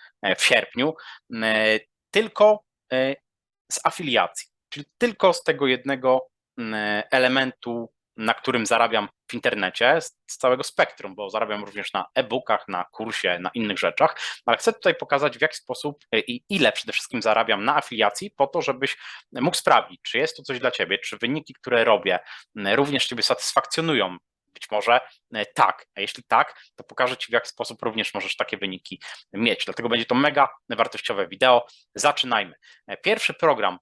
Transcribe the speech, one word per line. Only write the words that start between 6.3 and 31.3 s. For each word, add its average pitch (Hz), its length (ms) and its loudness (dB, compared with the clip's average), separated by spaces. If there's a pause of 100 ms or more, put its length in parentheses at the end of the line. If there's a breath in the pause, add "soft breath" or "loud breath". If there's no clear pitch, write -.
m, 113 160 -6 (360)
elementu, 127 800 0 (240)
na 113 180 0
którym 120 320 -2
zarabiam 113 420 2 (220)
w - 40 -8
internecie, 117 640 2
z, - 180 -12 (120)
z - 60 -14
całego 127 260 2
spektrum, - 520 -4
bo 101 160 -10
zarabiam 104 340 -4
również 101 280 -10
na 95 220 -4
e-bookach, 117 540 -2
na 90 160 -4
kursie, 104 540 -4
na 90 160 -6
innych 104 240 -2
rzeczach, - 420 0 (260 loud breath)
ale - 100 2
chcę - 160 0
tutaj 180 220 0
pokazać, 143 440 -2
w - 20 -12
jaki 156 160 -2
sposób, - 560 -10
e, 110 80 2
i 123 280 -6
ile 147 240 4
przede - 200 -8
wszystkim - 300 -6
zarabiam 107 420 2
na 143 120 2
afiliacji, 107 540 -2
po - 160 0
to, 160 160 -2
żebyś 135 340 -2 (360 loud breath)
mógł 131 240 0
sprawdzić, - 460 2
czy - 160 -4
jest 147 180 -2
to - 60 -18
coś 123 180 -8
dla 123 100 0
ciebie, 101 280 -2
czy - 180 -12
wyniki, 131 380 -4
które 123 300 2
robię, 95 340 4 (380 loud breath)
m, 101 120 -4
również 139 380 2
ciebie 117 160 -6
satysfakcjonują. 127 920 0 (380)
Być - 160 -16
może, 113 300 2 (340 loud breath)
e, 107 120 -4
tak, - 480 0
a 101 60 -8
jeśli - 240 -8
tak, - 360 2 (160 loud breath)
to - 80 -20
pokażę 127 320 -2
ci, - 100 -10
w 113 60 -16
jaki 117 160 0
sposób - 340 -10
również 110 320 -4
możesz 98 220 -6
takie 107 200 -4
wyniki 92 460 -10 (300 loud breath)
mieć. 107 320 -2
Dlatego 113 240 -6
będzie 113 180 -2
to - 80 0
mega 139 340 2 (200)
wartościowe 110 600 -2
wideo. 123 380 4 (280 soft breath)